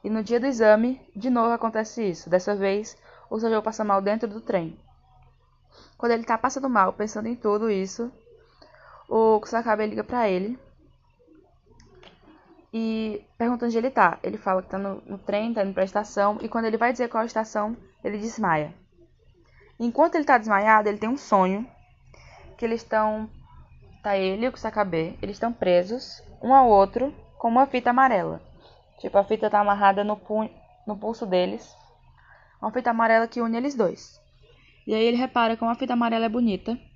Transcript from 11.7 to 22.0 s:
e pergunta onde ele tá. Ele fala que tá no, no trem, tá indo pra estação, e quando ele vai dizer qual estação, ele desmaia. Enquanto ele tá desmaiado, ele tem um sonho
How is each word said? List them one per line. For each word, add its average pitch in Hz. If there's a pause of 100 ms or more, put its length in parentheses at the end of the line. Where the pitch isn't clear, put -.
e 220 (140)
pergunta 240
onde 233
ele 233
tá. 185
Ele 208
fala 190
que 185
tá 190
no, 196
no 196
trem, 214
tá 220
indo 196
pra 185
estação, 208
e 220
quando 226
ele 226
vai 233
dizer 240
qual 226
estação, 220 (260)
ele 202
desmaia. 180 (1040)
Enquanto 277
ele 311
tá 277
desmaiado, 214
ele 208
tem 214
um 269
sonho 196 (880)